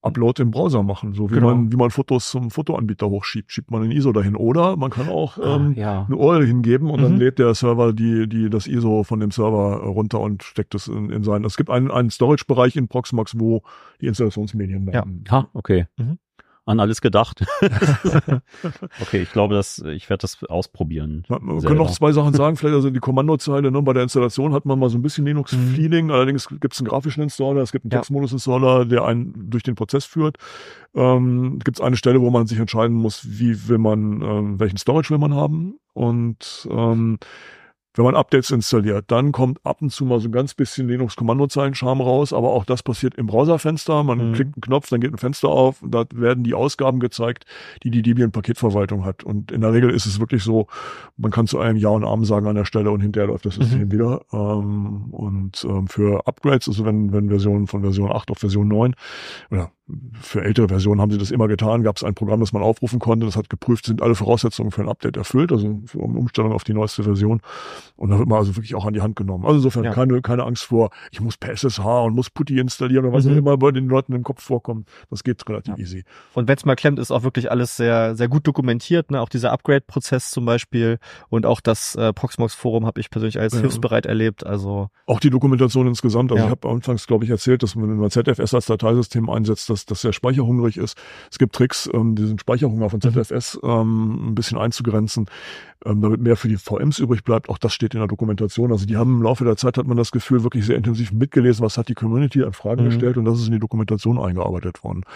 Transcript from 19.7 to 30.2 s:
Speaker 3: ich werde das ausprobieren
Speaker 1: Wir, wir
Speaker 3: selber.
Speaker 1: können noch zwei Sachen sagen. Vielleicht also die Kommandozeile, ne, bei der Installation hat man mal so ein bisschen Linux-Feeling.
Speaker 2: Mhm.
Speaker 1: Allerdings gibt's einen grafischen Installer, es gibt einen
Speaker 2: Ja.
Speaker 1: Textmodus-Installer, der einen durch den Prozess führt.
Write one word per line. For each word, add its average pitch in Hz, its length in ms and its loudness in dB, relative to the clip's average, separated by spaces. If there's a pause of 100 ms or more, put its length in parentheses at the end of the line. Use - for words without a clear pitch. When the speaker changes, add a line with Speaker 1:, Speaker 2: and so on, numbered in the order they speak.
Speaker 3:
ich 78 300 -10
werde 101 120 -2
das - 240 -10
ausprobieren 78 840 -6
Speaker 1:
Wir, 123 120 -4
wir 82 200 -4
Speaker 3:
selber. 78 80 -2
Speaker 1:
können 151 100 4
noch 156 140 2
zwei 151 200 2
Sachen 147 220 4
sagen. 147 220 2
Vielleicht 151 200 0
also 139 140 4
die 131 100 -2
Kommandozeile, 139 720 0
ne, 143 120 0
bei 131 100 2
der 127 100 4
Installation 127 500 0
hat 139 120 0
man 135 140 0
mal 127 100 2
so 117 80 0
ein 120 60 -2
bisschen 147 220 -2
Linux-Feeling. 147 840 0
Speaker 2:
Mhm. 156 40 0
Speaker 1:
Allerdings 131 360 2
gibt's 143 320 -6
einen 127 80 -4
grafischen 135 340 -2
Installer, 139 400 0
es 123 100 -2
gibt 131 140 -4
einen 113 60 -6
Speaker 2:
Ja. 123 80 2
Speaker 1:
Textmodus-Installer, 131 840 2
der 120 200 2
einen 117 440 -4
durch 113 140 -2
den 123 120 -4
Prozess 123 300 -4
führt. 156 320 -2 (580)